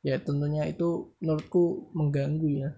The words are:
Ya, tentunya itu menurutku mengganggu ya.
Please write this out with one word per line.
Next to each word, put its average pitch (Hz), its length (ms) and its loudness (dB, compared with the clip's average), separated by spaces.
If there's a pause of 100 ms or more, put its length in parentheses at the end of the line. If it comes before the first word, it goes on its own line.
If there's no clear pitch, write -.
Ya, 135 160 0
tentunya 147 480 0
itu 170 560 -2
menurutku 165 720 0
mengganggu 147 540 0
ya. 139 300 0